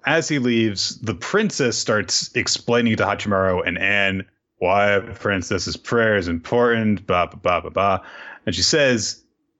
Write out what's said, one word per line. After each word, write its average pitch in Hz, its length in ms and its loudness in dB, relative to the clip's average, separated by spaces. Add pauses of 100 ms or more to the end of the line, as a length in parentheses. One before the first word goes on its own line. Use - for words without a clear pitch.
As 156 220 2
he 151 100 -2
leaves, 113 600 0
the 110 140 -4
princess 143 640 0
starts - 600 -2
explaining 117 600 0
to 104 80 0
Hachimaru 95 640 0
and 87 100 -4
Anne 98 480 0 (340)
why 101 340 2
a 101 80 4 (140)
princess's 92 640 -2
prayer 113 400 2
is 90 120 -2
important, 110 800 0
blah, 90 200 2
blah, - 140 -18
blah, 87 200 0
blah, 82 100 -12
blah. 95 360 0 (400)
And 87 80 -2
she 87 80 -2
says, 127 600 0 (380)